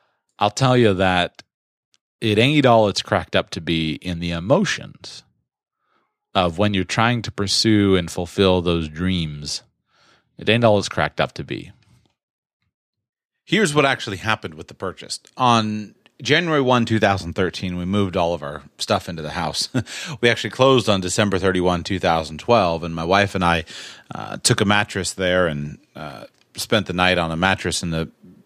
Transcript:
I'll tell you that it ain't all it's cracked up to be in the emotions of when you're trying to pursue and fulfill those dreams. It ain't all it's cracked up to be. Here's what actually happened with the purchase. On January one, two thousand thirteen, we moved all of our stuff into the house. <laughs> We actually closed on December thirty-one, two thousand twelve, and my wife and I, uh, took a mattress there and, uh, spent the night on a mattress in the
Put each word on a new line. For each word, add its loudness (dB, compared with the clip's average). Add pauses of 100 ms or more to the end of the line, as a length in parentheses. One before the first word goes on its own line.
(380)
I'll 0
tell 4
you 6
that 0 (800)
it 0
ain't 4
all 6
it's -2
cracked -2
up 0
to -8
be -2
in -8
the -4
emotions -4 (1080)
of 0
when 2
you're 0
trying 0
to -10
pursue 2
and 0
fulfill 2
those 0
dreams. -4 (720)
It -8
ain't 4
all 6
it's -2
cracked -4
up -2
to -10
be. -10 (1700)
Here's 2
what 4
actually -2
happened -4
with -16
the -18
purchase. -10 (180)
On 0 (260)
January 0
one, 4
two 0
thousand 0
thirteen, -4
we -6
moved 0
all 0
of -6
our -10 (160)
stuff -2
into -8
the -8
house. -6
<laughs> -8
We 4
actually -2
closed 2
on 2
December 0
thirty-one, 0
two -4
thousand -2
twelve, 2
and -6
my -6
wife 2
and 0
I, 2 (500)
uh, -10
took 2
a 2
mattress 0
there 2
and, -6 (180)
uh, -14 (280)
spent -2
the -6
night 2
on -2
a -4
mattress 0
in -4
the -4 (360)